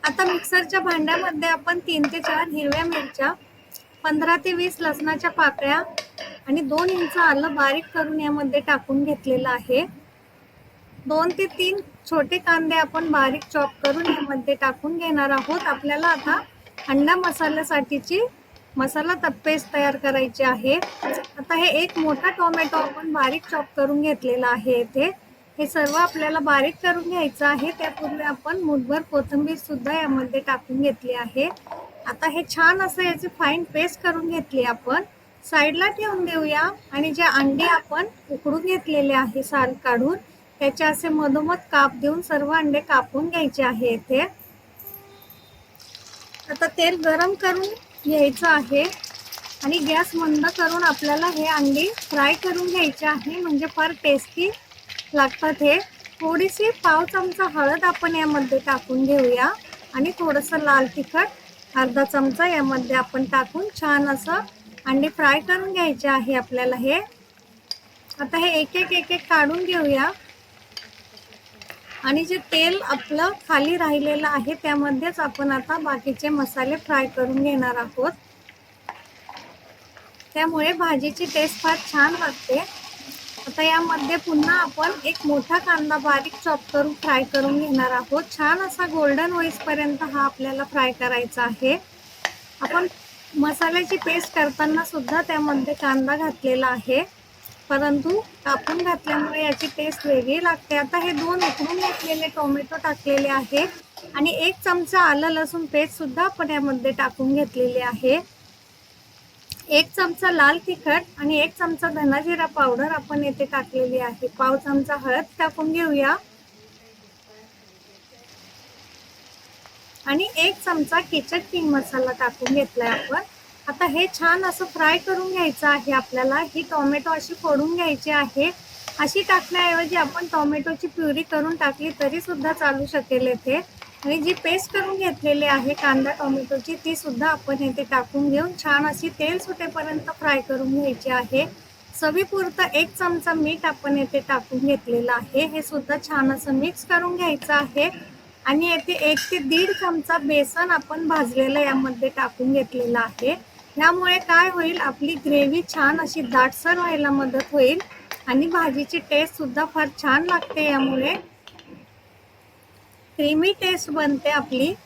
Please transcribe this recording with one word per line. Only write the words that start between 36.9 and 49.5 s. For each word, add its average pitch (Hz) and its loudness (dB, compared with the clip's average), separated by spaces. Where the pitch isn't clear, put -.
आणि 294 -2
जे 330 0
अंडे 277 4
आपण 330 2
उकडून 294 -2
घेतलेले 311 0
आहे 262 0
साल 262 0
काढून, 262 2
त्याचे 277 0
असे 311 0
मधोमध 302 0
काप 277 4
देऊन 285 -2
सर्व 285 0
अंडे 302 2
कापून 277 0
घ्यायचे 311 0
आहे 247 0
येथे. 254 0
आता 302 -2
तेल 339 0
गरम 330 2
करून 370 0
घ्यायचं 294 4
आहे 285 4